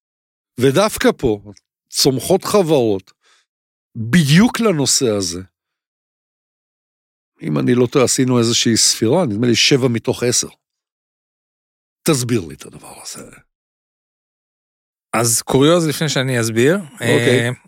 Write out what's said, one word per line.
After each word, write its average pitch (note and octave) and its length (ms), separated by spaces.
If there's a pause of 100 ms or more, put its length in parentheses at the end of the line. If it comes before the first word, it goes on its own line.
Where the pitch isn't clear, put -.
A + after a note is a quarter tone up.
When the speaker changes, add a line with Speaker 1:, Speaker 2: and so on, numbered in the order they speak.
(600)
Speaker 1:
ודווקא E3 560
פה G#2+ 240 (480)
צומחות C#3+ 560
חברות C#3+ 680 (840)
בדיוק D3 640
לנושא D3 480
הזה. F#2+ 340 (2000)
אם D3+ 160
אני C3 160
לא B2 120
טועה, B2+ 180
עשינו B2+ 340
איזושהי A2+ 380
ספירה, C3 500
נדמה G#2 200
לי A#2+ 100
שבע C3 320
מתוך A#2 340
עשר. B2 260 (1600)
תסביר B2 340
לי D2+ 140
את - 120
הדבר - 360
הזה. - 280 (1800)
Speaker 2:
אז A#2 280
קוריוז D#3+ 460
לפני D3+ 200
שאני C3 320
אסביר. A#2 380 (140)
Speaker 1:
אוקיי. A#2+ 560
Speaker 2:
אה, - 20 (180)